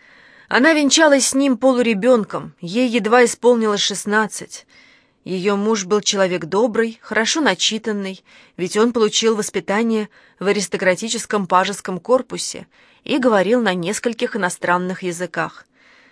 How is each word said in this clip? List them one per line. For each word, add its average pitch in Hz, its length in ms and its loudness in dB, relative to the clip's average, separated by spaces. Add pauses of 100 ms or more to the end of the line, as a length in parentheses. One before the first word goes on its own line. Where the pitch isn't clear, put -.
(520)
Она 262 200 4
венчалась 294 560 4
с - 60 -4
ним 269 220 2
полуребенком, 226 1040 0
ей 220 280 -2
едва 226 360 4
исполнилось 226 580 2
шестнадцать. - 840 -4 (560)
Ее 190 340 -2
муж 208 280 -2
был 202 160 0
человек 180 460 0
добрый, 220 560 0
хорошо 226 380 -2
начитанный, 208 840 -2 (320)
ведь 175 200 -4
он 226 160 2
получил 220 440 2
воспитание 214 720 -2 (320)
в 180 80 -2
аристократическом 202 960 -2
пажеском 190 540 0
корпусе - 640 -4 (380)
и 294 140 -2
говорил 233 440 2
на 190 120 0
нескольких 220 600 -4
иностранных 180 720 -2
языках. 175 600 -8 (460)